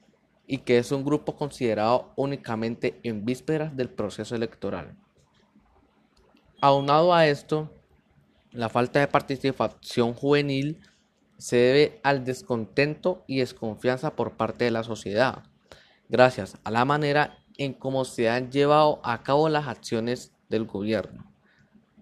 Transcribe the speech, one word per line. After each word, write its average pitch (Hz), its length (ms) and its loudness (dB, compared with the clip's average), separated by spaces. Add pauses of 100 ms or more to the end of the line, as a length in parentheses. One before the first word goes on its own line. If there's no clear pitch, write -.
(480)
y 131 120 -6
que 120 180 4
es 120 140 0
un 135 120 -2
grupo 147 320 -2
considerado 117 800 0
únicamente 120 880 -4
en 107 220 -6
vísperas 151 500 -4
del 123 140 -4
proceso 107 460 -8
electoral. 101 600 -8 (1700)
Aunado 143 520 4
a 165 140 6
esto, 151 440 -2 (800)
la 117 160 -4
falta 123 320 2
de 143 80 2
participación 123 1080 -2
juvenil 143 680 -2 (560)
se - 180 -4
debe 131 480 4
al 139 220 0
descontento 135 1040 -4
y 135 120 -4
desconfianza 127 760 -4
por 110 220 -6
parte 113 280 -2
de 117 60 0
la 113 120 -2
sociedad, 113 600 -2 (680)
gracias 110 540 2
a 107 80 -6
la 117 120 2
manera 147 540 0 (200)
en 135 160 -4
cómo 131 300 -4
se 117 260 -2
han 123 220 -2
llevado 147 520 4
a 120 200 -2
cabo 147 260 2
las 151 180 -2
acciones 117 640 -6 (160)
del 113 160 -2
gobierno. 104 680 -6 (720)